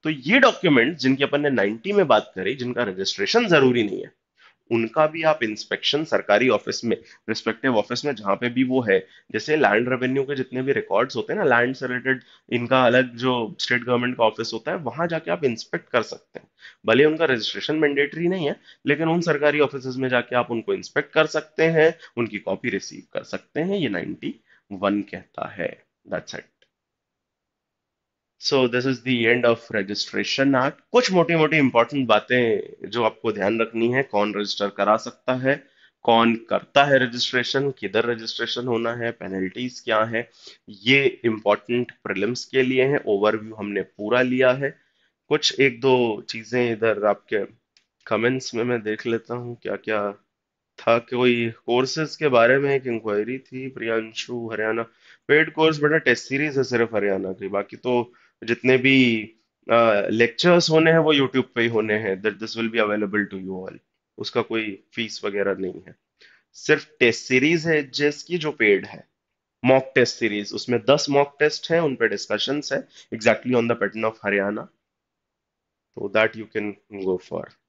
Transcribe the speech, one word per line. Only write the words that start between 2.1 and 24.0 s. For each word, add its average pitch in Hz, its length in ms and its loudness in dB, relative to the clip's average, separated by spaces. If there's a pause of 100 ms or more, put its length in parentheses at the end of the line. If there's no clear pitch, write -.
करी, 95 200 -4
जिनका 123 280 -6
रजिस्ट्रेशन 101 640 -2
जरूरी 131 360 4
नहीं 95 180 -4
है, - 120 -14 (580)
उनका 117 360 0
भी 160 160 -6
आप 156 200 0
इंस्पेक्शन 107 640 -4
सरकारी 104 440 2
ऑफिस 113 360 -2
में, 113 120 0 (320)
रिस्पेक्टिव 113 480 -2
ऑफिस 120 280 -2
में 143 100 -2
जहां 101 220 -2
पे 120 120 -4
भी 127 160 0
वो 127 160 0
है, 95 260 2 (260)
जैसे 151 240 -2
लैंड 117 320 4
रेवेन्यू 127 340 -2
के 139 120 -4
जितने 131 280 -6
भी 135 100 -2
रिकॉर्ड्स 113 440 0
होते 139 160 -4
हैं 196 120 -2
ना, 123 160 4
लैंड 127 140 0
से 127 120 -10
रिलेटेड 123 340 -4 (320)
इनका 123 320 2
अलग 120 320 2
जो 117 440 -2
स्टेट 123 240 -2
गवर्नमेंट 123 320 -2
का 117 80 2
ऑफिस 110 280 -2
होता 117 180 -8
है, - 60 -4
वहां 156 320 -6
जाके 165 220 -6
आप 175 140 -4
इंस्पेक्ट 127 440 -4
कर 117 140 0
सकते - 360 -14
हैं। - 100 -20 (380)
भले 120 180 6
उनका 156 200 2
रजिस्ट्रेशन 123 520 -2
मैंडेटरी 147 520 -2
नहीं 185 180 -4
है, - 140 -6 (260)
लेकिन 147 220 0
उन 170 120 0
सरकारी 147 400 0
ऑफिसेज 131 360 -2
में 131 120 -2
जाके 123 280 0
आप 120 140 -2
उनको 110 240 -4
इंस्पेक्ट 95 380 -6
कर 156 140 2
सकते - 360 -4
हैं, 165 360 4 (180)
उनकी 107 220 -4
कॉपी 98 300 -6
रिसीव 98 340 -8 (100)
कर - 100 -6
सकते - 380 -10
हैं। 196 180 -2
ये 143 100 -2
नाइंटी - 520 -8 (320)